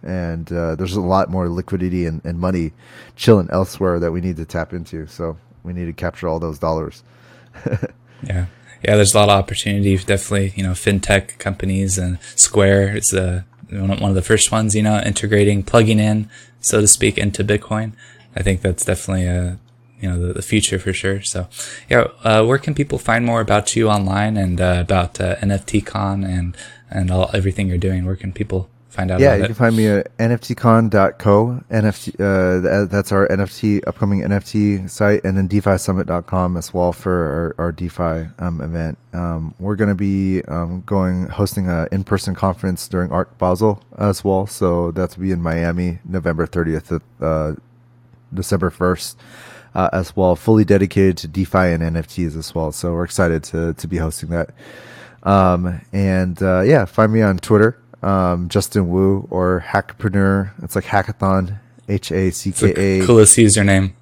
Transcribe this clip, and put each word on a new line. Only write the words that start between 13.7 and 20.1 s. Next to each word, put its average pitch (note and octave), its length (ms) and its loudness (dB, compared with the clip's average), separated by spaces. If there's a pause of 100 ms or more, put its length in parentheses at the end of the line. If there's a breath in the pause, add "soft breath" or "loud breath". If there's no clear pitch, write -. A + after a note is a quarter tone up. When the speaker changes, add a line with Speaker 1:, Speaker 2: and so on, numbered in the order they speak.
Speaker 2:
one G2 200 -4
of, G2 100 -2
one G2+ 100 0
of F#2+ 40 2
the F#2+ 80 2
first - 300 2
ones, A2 220 0
you G#2+ 80 2
know, G#2+ 180 2
integrating, G2+ 640 2
plugging A2 360 4
in, G#2+ 320 0 (300 loud breath)
so - 200 0
to G#2 60 4
speak, G#2 320 2
into G#2 260 -2
Bitcoin. G#2+ 480 -2 (440 loud breath)
I G2 60 -4
think F#2+ 200 0
that's F#2 220 -2
definitely F#2 420 -4
a, F2+ 320 -2 (420)
you G2 80 -4
know, F2 100 -2 (100)